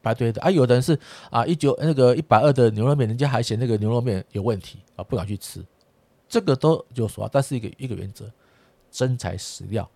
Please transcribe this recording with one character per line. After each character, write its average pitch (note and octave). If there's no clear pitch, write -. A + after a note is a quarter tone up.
排 A#2
队 A#2
一 -
等 -
啊。 E3+
有 D3
的 A#2+
人 B2+
是 D3+
啊， A#2
一 F3
九， C#3+
那 D#3
个 B2+
一 B2+
百 A2
二 C#3+
的 B2
牛 G#2+
肉 D3
面， B2+
人 A2
家 C#3+
还 B2
嫌 A2
那 B2+
个 A2+
牛 G#2+
肉 A#2+
面 A2
有 G2+
问 G#2+
题 -
啊， F#2
不 -
敢 F#2+
去 G2+
吃， -
这 A#3
个 C#3
都 D#3
有 A#2
说 G#2
法。 A2
但 C#3
是 C#3
一 A#2+
个， G#2+
一 C3+
个 A#2
原 F#2
则， G#2
真 B2+
材 F#2
实 -
料 G2